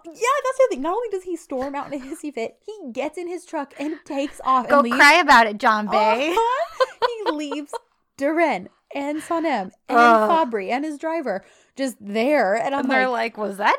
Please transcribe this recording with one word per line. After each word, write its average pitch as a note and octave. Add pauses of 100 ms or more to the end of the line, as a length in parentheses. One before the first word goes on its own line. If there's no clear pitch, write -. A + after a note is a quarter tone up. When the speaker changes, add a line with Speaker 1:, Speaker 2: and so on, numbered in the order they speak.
Speaker 1:
Yeah, E4+
that's D#4 (360)
the C5+
other B4
thing. C4
Not E4
only A#4
does F#4+
he F4+
storm C#4
out C#4
in C#4+
a B3+
hissy D4
fit, A3+
he G4
gets C4+
in F4
his F4
truck C#4+
and D4+
takes C#4
off B3+
Speaker 2:
Go D4
Speaker 1:
and C#4
leaves. A#3+
Speaker 2:
cry D4
about C#4
it, G#3
John G#3+
Bay. A3
Speaker 1:
Uh-huh. B4+ (160)
He E4+
leaves D4 (420)
Duran C#4+ (260)
and C#4+
Sanem D4 (160)
and B3
Speaker 2:
Ugh. A3+
Speaker 1:
Fabry A#3
and C4
his D4+
driver D4+ (300)
just C4
there. A3
And C4+
I'm C#4
Speaker 2:
And C4
they're C4
Speaker 1:
like, A3+
Speaker 2:
like, G#3+
"Was G3
that A3+